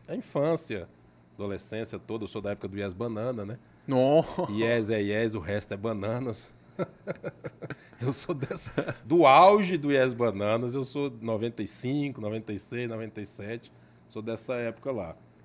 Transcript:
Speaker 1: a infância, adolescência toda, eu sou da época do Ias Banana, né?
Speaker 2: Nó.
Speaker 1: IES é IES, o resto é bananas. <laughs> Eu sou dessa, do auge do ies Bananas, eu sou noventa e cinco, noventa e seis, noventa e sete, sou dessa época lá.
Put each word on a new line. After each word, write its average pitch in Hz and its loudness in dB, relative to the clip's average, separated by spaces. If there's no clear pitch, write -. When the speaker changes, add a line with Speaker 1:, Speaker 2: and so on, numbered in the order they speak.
Speaker 1:
a 156 -8
infância, 147 -4
adolescência 101 -8
toda, 110 -8
eu - -8
sou 110 -8
da 101 -4
época 101 -8
do 95 -8
Ias 101 -4
Banana, 113 -6
né? 104 -10
Speaker 2:
Nó. 135 6
Speaker 1:
IES 113 2
é 110 2
IES, 107 0
o 107 -4
resto 101 -4
é 101 -8
bananas. 110 -4
<laughs> - -10
Eu 131 -2
sou - -6
dessa, - -6
do 165 6
auge 185 10
do 143 0
ies 131 4
Bananas, 113 0
eu 135 -4
sou 143 -4
noventa 113 -4
e 98 -6
cinco, 131 -4
noventa 107 -6
e 98 -6
seis, 120 -8
noventa 110 -8
e 98 -10
sete, 110 -12
sou 110 -12
dessa 113 -6
época 120 -6
lá. 90 -6